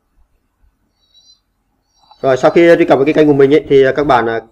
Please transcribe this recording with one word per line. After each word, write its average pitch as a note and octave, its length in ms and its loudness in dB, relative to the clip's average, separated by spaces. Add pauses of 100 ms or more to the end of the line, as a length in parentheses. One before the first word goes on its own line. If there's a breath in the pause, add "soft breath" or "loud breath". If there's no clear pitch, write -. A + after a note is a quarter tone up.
(2250)
Rồi, C3 160 -2
sau D3+ 140 0
khi E3+ 240 4
truy E3 100 0
cập C#3+ 120 0
vào C#3 80 -2
cái D3+ 80 -2
kênh D#3 140 0
của D3 60 2
mình C#3 200 2
ấy, D3 160 -2
thì, C3+ 140 2
à, C3 120 0
các D3 80 -4
bạn, A#2+ 260 -2
à, A2+ 120 -8 (100)